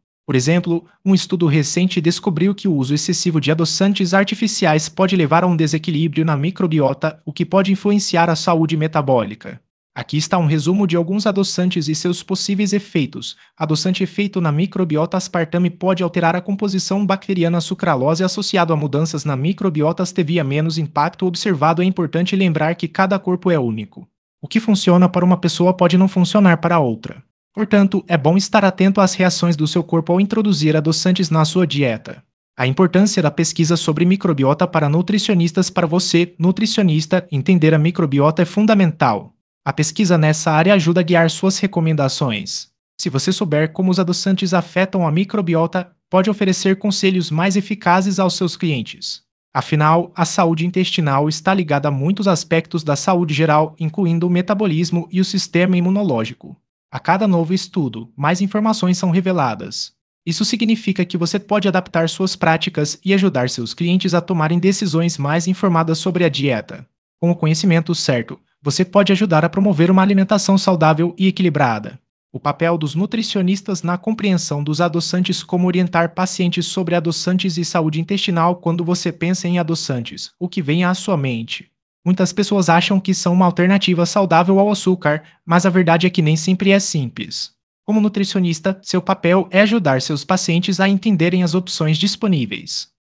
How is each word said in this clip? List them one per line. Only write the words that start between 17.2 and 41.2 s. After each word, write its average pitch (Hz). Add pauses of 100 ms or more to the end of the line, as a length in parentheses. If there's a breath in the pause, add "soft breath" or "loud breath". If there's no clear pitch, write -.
Sucralose 160
associado 180
a 156
mudanças 151
na 147
microbiota. 160
Stevia 170
menos 151
impacto 156
observado. 165
É -
importante 180
lembrar 170
que 175
cada 190
corpo 180
é 165
único. 110 (320)
O 151
que 226
funciona 180
para 180
uma 180
pessoa 175
pode 180
não 190
funcionar 185
para 170
outra. 120 (300)
Portanto, 202
é 175
bom 156
estar 196
atento 190
às 185
reações 175
do 151
seu 165
corpo 165
ao 185
introduzir 196
adoçantes 165
na 160
sua 175
dieta. 139 (320)
A 127
importância 185
da 147
pesquisa 165
sobre 156
microbiota 165
para 156
nutricionistas. 180
Para 175
você, 175
nutricionista, 180
entender 156
a 156
microbiota 156
é 170
fundamental. 180 (300)
A 139
pesquisa 170
nessa 156
área 165
ajuda 170
a 180
guiar 165